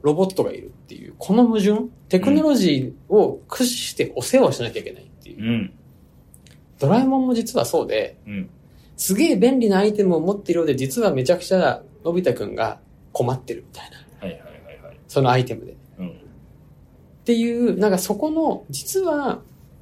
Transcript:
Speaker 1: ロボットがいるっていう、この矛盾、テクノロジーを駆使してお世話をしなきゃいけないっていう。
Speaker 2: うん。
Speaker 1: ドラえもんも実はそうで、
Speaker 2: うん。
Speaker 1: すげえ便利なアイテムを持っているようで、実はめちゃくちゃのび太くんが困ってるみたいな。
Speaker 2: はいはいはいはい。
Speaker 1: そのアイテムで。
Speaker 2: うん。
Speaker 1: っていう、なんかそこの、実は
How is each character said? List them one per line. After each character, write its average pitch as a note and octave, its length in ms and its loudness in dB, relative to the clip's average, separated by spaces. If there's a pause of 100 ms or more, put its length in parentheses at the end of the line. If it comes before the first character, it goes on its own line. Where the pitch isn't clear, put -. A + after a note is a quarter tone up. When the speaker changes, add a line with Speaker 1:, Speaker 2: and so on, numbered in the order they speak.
Speaker 1:
ロ D3+ 100 2
ボ F#3 120 2
ッ F#3 100 -4
ト - 80 0
が - 80 -4
い - 100 -12
る - 60 -18
っ - 20 -18 (180)
て - 60 -20
い - 160 -18
う、 - 80 -20
こ - 160 -2
の A#3+ 140 6
矛 A3 120 0
盾、 G#3+ 300 2 (180)
テ F#3 120 2
ク G3+ 100 0
ノ D4+ 140 4
ロ D4+ 100 4
ジ D3 400 2 (160)
ー F#3 40 2
を G3 360 4
駆 B3 180 -2
使 - 80 -4
し - 200 -8
て - 200 -4
お B2 60 -4
世 - 160 2
話 A#3 100 6
を C3 40 2
し - 100 -6
な A#2 80 -6
き A2+ 80 -10
ゃ G2+ 40 -6
い - 20 -18
け - 80 -12
な - 80 -20
い - 40 -20
っ - 20 -20 (180)
て - 60 -20
い - 60 -20
う。 G2+ 60 -14
Speaker 2:
う A2+ 100 -2
ん。 G#2 220 -2 (1040)
Speaker 1:
ド C#3 120 0
ラ A3 100 4
え C4+ 60 2
も C4 120 2
ん C4 80 0
も B3+ 80 0
実 A#3 240 -2
は - 80 0
そ D3 200 0
う - 20 -8
で、 G#2+ 300 -4 (100)
Speaker 2:
う - 20 -14
ん。 G2 200 -8 (480)
Speaker 1:
す - 180 -2
げ D#4 160 2
え A#3 40 2
便 B3 240 4
利 A3+ 80 2
な F#3+ 120 4
ア G3+ 40 4
イ G#3+ 120 2
テ G#3 80 2
ム F3+ 120 4
を D#3+ 40 0
持 F3+ 140 0
っ G3+ 60 -6
て - 120 -4
い - 20 2
る E3+ 60 2
よ E3 60 0
う - 20 0
で、 C3+ 80 0
実 C3+ 260 -4
は G3 100 2
め C3 120 -2
ち F3 80 4
ゃ E3+ 60 2
く - 60 -12
ち F#3+ 120 0
ゃ D#3 260 2 (240)
の E3 80 -2
び F3+ 80 0
太 C3 140 0
く G#2 100 -6
ん G2 80 -10
が G#2+ 260 -4 (340)
困 B2 200 0
っ C3 80 -6
て - 140 -12
る - 120 -16
み - 60 -20
た - 100 -18
い - 60 -20
な。 - 80 -20 (300)
Speaker 2:
は - 0 -
い - 40 -8
は - 60 -16
い - 40 -20
は D#2 300 -20
い - 120 -20
は - 80 -20
い。 - 60 -20 (100)
Speaker 1:
そ C#3 160 0
の B2 80 4
ア B2+ 60 4
イ B2+ 60 2
テ A#2 120 -6
ム - 100 -14
で。 - 100 -18 (220)
Speaker 2:
う - 60 -10
ん。 - 60 -8
Speaker 1:
っ - 20 -12 (1120)
て A#3+ 80 2
い A#3 240 2
う、 A3+ 220 2
な G#3+ 80 4
ん G3 40 4
か F3+ 60 2
そ G3+ 160 -4
こ D4+ 160 -2
の、 D#4 400 -2
実 - 320 -4
は D4 400 -2 (400)